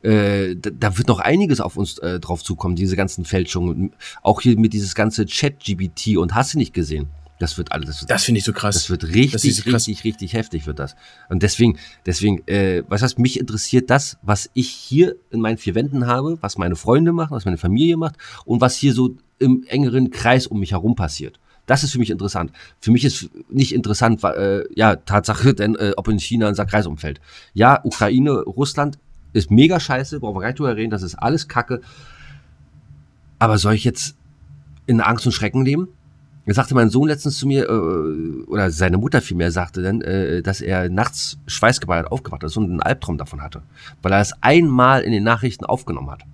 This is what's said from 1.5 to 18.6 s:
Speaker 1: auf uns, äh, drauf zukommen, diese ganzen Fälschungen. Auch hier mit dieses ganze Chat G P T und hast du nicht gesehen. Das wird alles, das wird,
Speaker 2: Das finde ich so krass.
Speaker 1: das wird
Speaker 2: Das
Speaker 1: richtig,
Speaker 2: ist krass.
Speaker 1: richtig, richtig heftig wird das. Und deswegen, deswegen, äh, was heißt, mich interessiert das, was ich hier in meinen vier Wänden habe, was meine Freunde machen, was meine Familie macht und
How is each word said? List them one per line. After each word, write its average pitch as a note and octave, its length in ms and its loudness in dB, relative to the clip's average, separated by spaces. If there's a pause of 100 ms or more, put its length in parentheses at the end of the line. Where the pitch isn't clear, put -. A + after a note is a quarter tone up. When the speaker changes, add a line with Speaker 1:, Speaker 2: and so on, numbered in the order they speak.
Speaker 1:
auf - 160 -6
uns, F#2+ 220 -6
äh, F2+ 220 -6
drauf E2+ 240 -8
zukommen, F2+ 320 -4
diese F#2 200 0
ganzen F#2 300 -4
Fälschungen. F2 680 -2 (280)
Auch - 200 2
hier A#2 180 4
mit A2+ 140 4
dieses G2+ 200 -4
ganze A2 320 0
Chat C#3+ 340 -4
G - 140 -6
P F#2 140 -4
T G#2 300 -2
und F2 180 0
hast B2+ 180 0
du D3+ 60 -2
nicht - 120 0
gesehen. D2+ 360 -4 (320)
Das D#2+ 180 -4
wird F2 140 -8
alles, D2+ 160 -6
das D2+ 140 -10
wird, D2+ 100 -6
Speaker 2:
Das F#2+ 140 0
finde A#2 120 2
ich G2 80 -2
so G#2 80 -2
krass. G2+ 220 -2
Speaker 1:
das - 160 -2
wird F2+ 100 -2
Speaker 2:
Das E2 80 -6
Speaker 1:
richtig, A#2 340 2
Speaker 2:
ist G#2 200 0
krass. A#2+ 240 0
Speaker 1:
richtig, G#2+ 160 -8
richtig G#2+ 300 -6
heftig E2 340 -6
wird C#2+ 100 -8
das. C#2 180 -10 (340)
Und F2+ 120 0
deswegen, A2 380 2 (260)
deswegen, F2+ 420 -2
äh, F#2+ 400 0
was G2+ 140 -2
heißt, B2+ 160 0
mich B2 220 2
interessiert B2 500 0
das, C#3 320 0
was G2+ 320 -2
ich B2+ 160 -2
hier - 460 2 (160)
in A2+ 100 -2
meinen A2 160 -2
vier F#2+ 160 -6
Wänden B2+ 320 -2
habe, C3+ 360 -2
was - 180 -8
meine F2 160 -2
Freunde D3+ 360 2
machen, E3 200 -2
was A#2+ 140 -6
meine F2+ 120 -2
Familie C#3 400 2
macht D#3+ 200 -4 (280)
und A#2 160 0